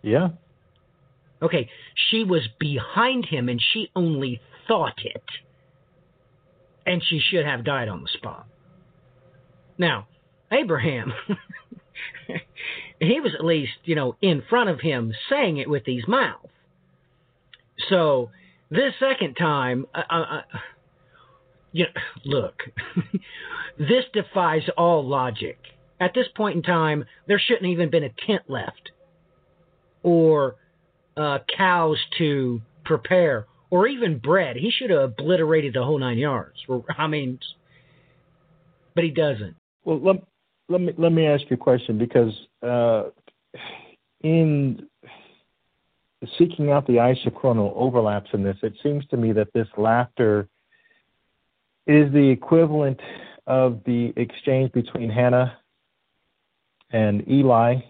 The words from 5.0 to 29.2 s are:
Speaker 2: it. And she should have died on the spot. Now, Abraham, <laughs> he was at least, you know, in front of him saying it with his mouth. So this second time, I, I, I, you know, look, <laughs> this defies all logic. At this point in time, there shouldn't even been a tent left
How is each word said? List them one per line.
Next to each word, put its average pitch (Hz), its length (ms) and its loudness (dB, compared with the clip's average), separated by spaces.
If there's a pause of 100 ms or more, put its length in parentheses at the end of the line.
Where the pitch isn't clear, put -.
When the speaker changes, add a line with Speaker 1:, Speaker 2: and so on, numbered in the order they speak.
Speaker 2:
it. - 200 -12 (1600)
And 180 180 -2
she 160 160 -2
should 170 240 0
have 127 200 -4
died 131 240 -2
on 87 140 -10
the 78 60 -14
spot. - 380 -12 (1300)
Now, 139 280 -2 (460)
Abraham, 147 600 -2 (160)
<laughs> - 1700 -14
he 220 200 4
was 233 160 -2
at 143 80 -6
least, 156 280 0 (120)
you 165 100 -2
know, 135 260 -2
in 165 280 2
front 226 220 2
of 135 100 -4
him 123 320 -2 (180)
saying 247 260 0
it 139 120 -6
with 147 180 -2
his 123 200 -4
mouth. 220 440 -2 (1400)
So 147 420 2 (400)
this 247 300 0
second 262 340 -2
time, 135 600 -2
I, 165 140 -6
I, 165 100 -2
I, 156 240 -6 (1300)
you 165 140 -2
know, - 140 -10 (240)
look, 139 380 -4 (580)
<laughs> - 580 -16
this 156 340 2
defies 170 500 0 (140)
all 165 300 2
logic. 127 520 -4 (420)
At 180 140 0
this 247 120 0 (100)
point 208 200 -2
in 165 60 -2
time, 156 420 0 (220)
there 202 180 2
shouldn't 208 220 0
even 170 240 0
been 160 140 2
a 131 60 -6 (160)
tent 202 220 0
left - 420 -10 (1120)